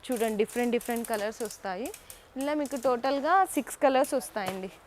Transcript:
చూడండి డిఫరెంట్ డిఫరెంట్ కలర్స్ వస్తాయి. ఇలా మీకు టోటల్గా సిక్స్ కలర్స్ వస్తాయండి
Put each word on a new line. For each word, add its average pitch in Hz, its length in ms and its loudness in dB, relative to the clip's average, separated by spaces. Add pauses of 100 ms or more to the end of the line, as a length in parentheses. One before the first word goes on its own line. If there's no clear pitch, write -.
చూడండి 220 360 0
డిఫరెంట్ 240 340 0
డిఫరెంట్ 233 360 -2
కలర్స్ 214 360 -4
వస్తాయి. 196 400 -6 (520)
ఇలా 285 200 0
మీకు 285 160 -2 (100)
టోటల్గా 269 480 2 (220)
సిక్స్ - 280 -4
కలర్స్ 269 360 4
వస్తాయండి 190 500 -6 (160)